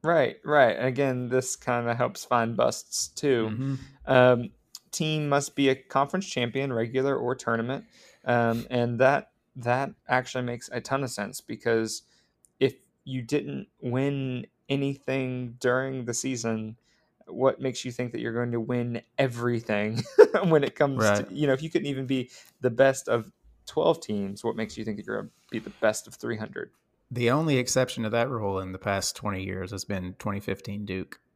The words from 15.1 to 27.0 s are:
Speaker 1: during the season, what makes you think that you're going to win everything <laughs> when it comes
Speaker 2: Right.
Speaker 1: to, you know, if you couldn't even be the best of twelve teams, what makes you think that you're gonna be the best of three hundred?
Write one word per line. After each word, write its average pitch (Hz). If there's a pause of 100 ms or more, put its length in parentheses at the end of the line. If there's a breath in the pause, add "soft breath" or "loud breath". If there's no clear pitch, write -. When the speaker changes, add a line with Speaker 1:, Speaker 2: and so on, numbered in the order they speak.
Speaker 1:
during 131
the 120
season, 113 (500)
what 123
makes 131
you 127
think 123
that 113
you're 117
going 120
to 117
win 120 (180)
everything 117 (200)
<laughs> 185
when 156
it 135
comes 135
Speaker 2:
Right. 101
Speaker 1:
to, -
you 147
know, 135
if 135
you 156
couldn't 143
even 135
be 127 (320 loud breath)
the 127
best 135
of 117 (360)
twelve 165
teams, -
what 117
makes 110
you 110
think 104
that 104
you're 107
gonna 104 (220)
be 110
the 107 (100)
best 110
of 123
three 113
hundred? - (420)